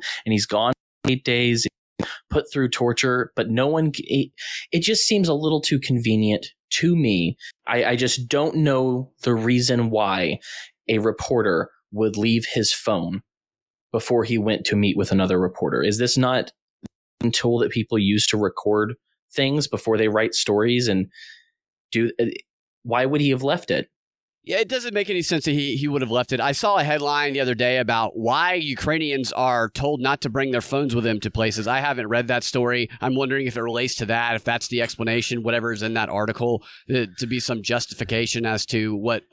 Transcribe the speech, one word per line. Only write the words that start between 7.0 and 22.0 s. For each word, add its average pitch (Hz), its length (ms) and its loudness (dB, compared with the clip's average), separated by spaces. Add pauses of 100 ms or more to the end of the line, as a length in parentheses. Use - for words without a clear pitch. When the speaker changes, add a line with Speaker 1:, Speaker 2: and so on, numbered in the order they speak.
Speaker 1:
I, 120 200 0
I 123 100 2
just 123 320 0
don't 147 300 0
know 131 540 2 (120)
the 123 100 2
reason 120 560 2
why 95 500 0 (480)
a 110 120 2
reporter 104 720 0 (200)
would 107 240 0
leave 113 300 2
his - 260 0
phone 92 520 -2 (680)
before 117 320 2
he 113 140 0
went 107 280 0
to - 100 0
meet 101 200 2
with 98 160 0
another 95 280 2
reporter. 73 420 -2
Is 104 160 0
this 120 200 0
not 127 340 2 (720)
a 117 80 2
tool 120 280 2
that - 120 0
people 113 260 -2
use 104 300 2
to 107 100 0
record 107 560 0 (400)
things 139 340 0
before - 300 0
they 110 100 4
write 110 280 2
stories? 117 520 2
And 95 200 2 (840)
do, 113 200 2 (100)